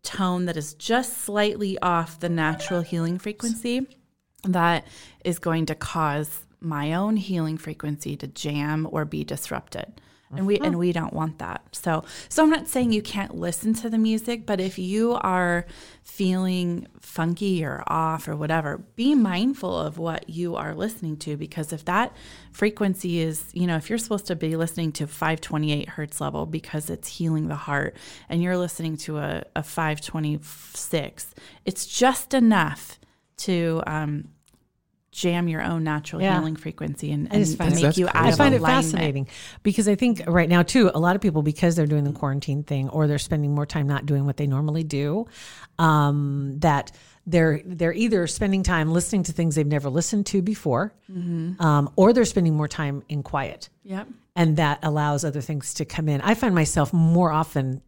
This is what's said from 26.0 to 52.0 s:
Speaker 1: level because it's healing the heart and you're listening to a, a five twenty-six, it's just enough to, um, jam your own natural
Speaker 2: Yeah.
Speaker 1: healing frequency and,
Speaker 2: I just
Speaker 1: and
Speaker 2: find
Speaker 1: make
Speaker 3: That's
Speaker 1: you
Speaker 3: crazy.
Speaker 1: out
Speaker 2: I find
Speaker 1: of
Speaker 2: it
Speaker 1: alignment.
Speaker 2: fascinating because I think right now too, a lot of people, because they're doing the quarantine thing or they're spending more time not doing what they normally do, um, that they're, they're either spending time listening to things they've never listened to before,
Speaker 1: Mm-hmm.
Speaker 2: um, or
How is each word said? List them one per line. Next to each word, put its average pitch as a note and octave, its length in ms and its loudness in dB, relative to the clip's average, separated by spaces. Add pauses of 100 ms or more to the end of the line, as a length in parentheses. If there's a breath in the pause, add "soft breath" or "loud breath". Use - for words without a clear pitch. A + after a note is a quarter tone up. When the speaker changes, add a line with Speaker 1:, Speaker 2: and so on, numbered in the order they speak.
Speaker 1:
level D3 240 -4
because D#3 440 -8
it's E3 200 -10
healing D#3+ 400 -2
the D3+ 60 -4
heart C#3+ 420 -4 (320 loud breath)
and E3+ 120 0
you're F3+ 160 0
listening E3+ 380 -4
to D3+ 220 -8
a, D3 260 -6 (140)
a D#3 60 -4
five D#3 360 -2
twenty-six, - 1300 -6 (320 loud breath)
it's F#3+ 200 -6
just - 480 0
enough G#3+ 680 2 (360 soft breath)
to, E3+ 500 0
um, D3+ 440 -4 (840)
jam F3 360 0
your D#3+ 120 -2
own E3 220 -2
natural D3+ 380 -4
Speaker 2:
Yeah. F#3+ 180 4
Speaker 1:
healing D#3+ 160 -2
frequency D3+ 560 -8
and, D3 200 -2
Speaker 2:
I G#3 80 4
just F#3 120 4
Speaker 1:
and D#3 60 -4
Speaker 2:
find E3+ 180 2
Speaker 1:
make E3+ 80 2
Speaker 3:
That's D#3+ 140 4
Speaker 1:
you F3+ 80 4
Speaker 3:
crazy. - 120 2
Speaker 1:
out E3 100 6
Speaker 2:
I A3+ 40 8
find C#4 240 6
Speaker 1:
of A#3 60 4
Speaker 2:
it - 20 -2
Speaker 1:
alignment. B3+ 220 4
Speaker 2:
fascinating D3 420 0 (340 loud breath)
because G#3 280 2
I G3+ 60 6
think A#3+ 300 2
right E3+ 220 4
now F3 160 8
too, G#3+ 300 6
a D#3+ 80 0
lot F3+ 160 4
of G3+ 40 -2
people, D#3 200 2
because D3+ 340 2
they're D#3+ 100 4
doing D3 200 2
the C#3+ 80 -2
quarantine C#3+ 500 -2
thing C3+ 240 -2
or D3+ 200 2
they're D3 120 2
spending D3 340 0
more D3 120 0
time D3 240 -2
not C#3 160 -2
doing C#3 200 2
what C#3 120 -2
they D3 100 0
normally D3+ 380 0
do, D3+ 420 -2 (520 loud breath)
um, C#3+ 800 2
that D3 340 2 (340 soft breath)
they're, D#3+ 380 4
they're F3 260 -2
either G3+ 340 2
spending F#3+ 380 0
time E3 300 2
listening F3 300 2
to E3 100 -4
things E3 220 2
they've D3+ 120 2
never C#3+ 220 0
listened E3+ 380 0
to G3 140 2
before, F3 520 0 (180)
Speaker 1:
Mm-hmm. F3 500 -4
Speaker 2:
um, D3 360 4
or G3 160 8